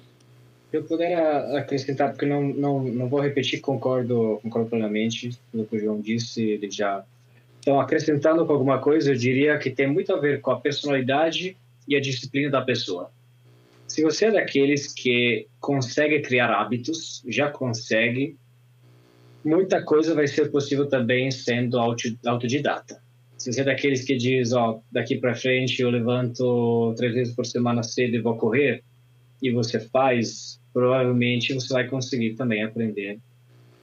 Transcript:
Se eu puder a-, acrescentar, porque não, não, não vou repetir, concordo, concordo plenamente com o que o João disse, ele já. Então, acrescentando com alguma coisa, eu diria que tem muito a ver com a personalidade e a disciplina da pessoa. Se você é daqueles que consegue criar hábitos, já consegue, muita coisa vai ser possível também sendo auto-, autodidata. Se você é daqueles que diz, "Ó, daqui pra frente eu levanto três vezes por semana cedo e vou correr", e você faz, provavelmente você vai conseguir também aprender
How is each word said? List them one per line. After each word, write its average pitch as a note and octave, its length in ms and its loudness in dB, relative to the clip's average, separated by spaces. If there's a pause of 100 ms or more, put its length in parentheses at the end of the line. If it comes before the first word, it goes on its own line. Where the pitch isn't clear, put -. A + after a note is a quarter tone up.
(680)
Se D#3 80 -2
eu D3 60 -2
puder E3 320 -2
a-, D3 440 0
acrescentar, C3+ 520 -2
porque - 140 -4
não, C#3+ 160 0
não, C#3 400 0
não B2 280 -2
vou C#3+ 100 2
repetir, C#3 400 -2
concordo, A#2 800 0
concordo A2+ 280 -2
plenamente A2+ 680 -2 (140)
com A2+ 100 -2
o G#2+ 60 -4
que A#2 80 -6
o G#2+ 40 0
João G#2+ 200 -2
disse, A#2 420 -4
ele G#2 300 -2
já. G2 320 -2 (560)
Então, C#3 200 4
acrescentando D#3 640 2
com D#3 80 2
alguma C3 260 2
coisa, D3 320 4
eu C3 40 4
diria C3 440 2
que C3 100 -4
tem C3+ 180 0
muito F#3+ 260 0
a E3 60 0
ver C#3+ 200 0
com C3 120 -2
a A#2+ 80 0
personalidade D3 1000 0 (300)
e C#3 80 2
a C#3 40 6
disciplina C#3 500 -4
da C3+ 120 2
pessoa. G2+ 500 -4 (800)
Se D#3 100 -2
você D#3+ 260 2
é A3+ 40 4
daqueles C#3+ 640 2
que A#2+ 540 0 (120)
consegue C#3+ 640 0
criar B2 280 2
hábitos, A#2+ 800 -2
já C3+ 240 0
consegue, A#2+ 840 -2 (1080)
muita E3+ 400 2
coisa D#3 320 2
vai D3 120 2
ser D3 220 0
possível C#3+ 380 0
também B2+ 420 2
sendo B2 480 -2
auto-, A#2 480 -2
autodidata. A#2+ 760 -2 (360)
Se B2+ 140 -8
você B2 100 -2
é - 20 0
daqueles C3+ 420 0
que C3+ 100 2
diz, B2 380 0
"Ó, A2+ 260 2 (120)
daqui A#2+ 260 -2
pra A#2 180 0
frente B2+ 460 0
eu B2 80 2
levanto A#2+ 1080 2
três A#2 180 0
vezes A#2+ 220 -2
por A#2+ 100 -4
semana A#2+ 380 0
cedo A#2+ 320 -2
e A2+ 60 0
vou A2+ 160 0
correr", A#2+ 460 0 (580)
e C3 100 0
você A#2 280 0
faz, B2+ 800 0 (120)
provavelmente B2 800 2
você C3 200 -4
vai B2 140 0
conseguir B2 480 -2
também A2 280 -2
aprender G#2 560 -4 (640)